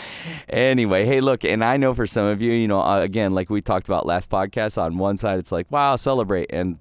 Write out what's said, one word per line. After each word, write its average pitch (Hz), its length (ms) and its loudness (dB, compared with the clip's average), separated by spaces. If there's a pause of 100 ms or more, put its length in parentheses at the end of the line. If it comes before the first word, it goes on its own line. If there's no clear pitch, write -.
(500)
anyway, 113 560 2
hey, 135 160 4
look, 131 240 2
and 107 180 2
I 127 140 2
know 131 160 2
for 120 140 -2
some 104 180 0
of 104 160 0
you, 117 100 2
you 117 160 2
know, 98 140 2
uh, 98 200 2
again, 98 320 0
like 92 180 -2
we 104 100 0
talked 95 260 -2
about 92 200 0
last 90 240 -2
podcast, 107 500 -2
on 82 160 -2
one 98 200 0
side, 98 200 -2
it's 90 140 -8
like, 82 200 -4
"Wow, 143 260 2
celebrate," 110 540 0
and 87 300 -4